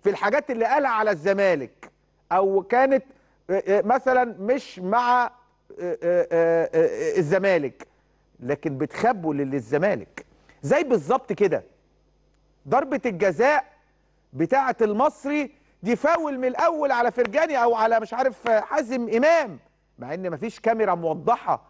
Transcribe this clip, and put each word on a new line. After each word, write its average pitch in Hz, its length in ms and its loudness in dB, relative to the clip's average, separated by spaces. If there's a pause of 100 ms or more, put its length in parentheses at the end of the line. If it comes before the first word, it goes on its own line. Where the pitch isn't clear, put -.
في 202 60 2
الحاجات 208 420 -2
اللي 226 140 0
قالها 262 240 2
على 214 220 0
الزمالك 180 800 -2 (400)
او 190 300 2
كانت، 262 420 2 (460)
آه، 190 180 0
آه، 202 140 2
مثلًا 247 580 0
مش 226 400 -4
مع، 240 460 2
آه، - 60 -8 (500)
آه، 175 500 0
آه، 165 420 2
آه، 160 440 0
الزمالك، 175 720 0 (520)
لكن 139 380 -6
بتخبوا 165 560 -2
للي 139 240 -4
الزمالك. 139 680 -4 (360)
زي 254 220 0
بالظبط 226 500 -2
كده 156 300 0 (1040)
ضربة 269 380 0
الجزاء 208 580 2 (680)
بتاعة 247 480 0
المصري 277 680 -2 (320)
دي 220 120 0
فاول 302 420 0
من 254 80 -4
الاول 302 460 0
على 240 200 2
فرجاني 247 520 0
او 233 120 4
على 226 240 2
مش 220 140 -6
عارف، 254 340 -2
آه، 220 120 4
حازم 240 500 -2
امام، 254 500 2 (400)
مع 123 140 -10
ان 180 180 -6
مفيش 170 280 -8
كاميرا 220 360 2
موضحة 165 760 -2